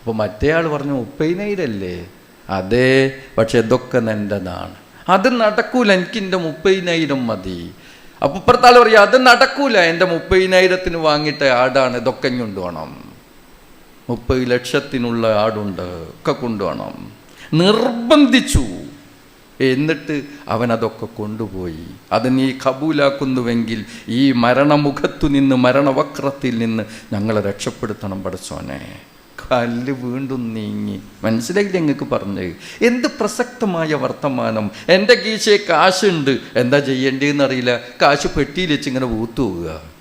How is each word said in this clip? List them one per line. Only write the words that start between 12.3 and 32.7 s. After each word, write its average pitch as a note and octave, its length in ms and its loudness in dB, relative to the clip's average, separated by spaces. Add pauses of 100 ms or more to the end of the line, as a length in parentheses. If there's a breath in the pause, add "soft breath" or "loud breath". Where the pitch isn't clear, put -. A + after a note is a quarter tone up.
കൊണ്ടുപോകണം. F2 500 -8 (1200)
മുപ്പത് B2 400 -2
ലക്ഷത്തിനുള്ള A#2+ 760 -2
ആടുണ്ട്, G#2+ 560 0
ഒക്കെ F2+ 500 -8
കൊണ്ടുപോകണം." E2+ 800 -6 (420 loud breath)
നിർബന്ധിച്ചു. A#3 1080 4 (960)
എന്നിട്ട് D3 640 -2 (260 loud breath)
അവൻ A#2 240 0
അതൊക്കെ A2+ 340 -4
കൊണ്ടുപോയി. F#2+ 800 -10 (260)
"അത് B2+ 260 2
നീ C3 140 0 (140)
കബൂലാക്കുന്നുവെങ്കിൽ C3 1160 -2 (240 loud breath)
ഈ C3 240 2
മരണമുഖത്തു C#3+ 920 2
നിന്ന്, C#3 300 4
മരണവക്രത്തിൽ C#3 1000 0
നിന്ന് A2+ 240 -2 (300 loud breath)
ഞങ്ങളെ G#2+ 280 0
രക്ഷപ്പെടുത്തണം G2 840 -6
പടച്ചോനെ." E2 600 -10 (680)
കല്ല് B2 400 -2
വീണ്ടും B2+ 640 -6
നീങ്ങി. G#2 460 -6 (240)
മനസ്സിലായില്ലേ F3+ 560 -2
നിങ്ങൾക്ക് D3 240 -2
പറഞ്ഞത്? F#2+ 520 -6 (280 loud breath)